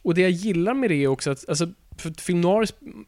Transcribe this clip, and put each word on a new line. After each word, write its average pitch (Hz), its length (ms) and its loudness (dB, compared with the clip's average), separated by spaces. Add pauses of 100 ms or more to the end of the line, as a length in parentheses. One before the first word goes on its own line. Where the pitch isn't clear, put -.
och 175 120 0
det 180 60 4
jag 185 100 4
gillar 185 440 0
med 254 160 0
det 160 40 2 (100)
är - 20 4
också 135 240 0
att, - 180 -6
alltså, 165 200 -2 (280)
för 165 140 -10 (100)
film 175 200 0
noir, 196 280 2 (400)